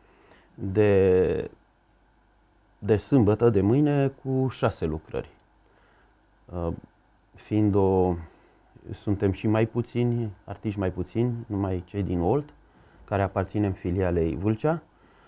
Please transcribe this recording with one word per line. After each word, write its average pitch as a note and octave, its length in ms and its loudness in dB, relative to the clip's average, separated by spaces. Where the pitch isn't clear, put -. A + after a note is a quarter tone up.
de, F#2+ 960 2
de G#2 180 2
sâmbătă, A2+ 520 4
de G2+ 120 2
mâine, C#3 460 2
cu C3 240 -2
șase A#2+ 380 -4
lucrări. D#2 440 -8
Uh, E2+ 200 -4
fiind G#2+ 400 0
o, F#2+ 400 4
suntem G2 380 -2
și F#2+ 160 -6
mai A2 180 2
puțini, A#2+ 640 -4
artiști G#2 340 -8
mai F#2 120 0
puțini, A2 420 -4
numai F#2+ 380 -4
cei G2+ 180 -6
din F2 180 -2
Olt, B2 320 0
care G2 160 0
aparținem G2 500 -2
filialei F2 640 0
Vâlcea, A2 460 -2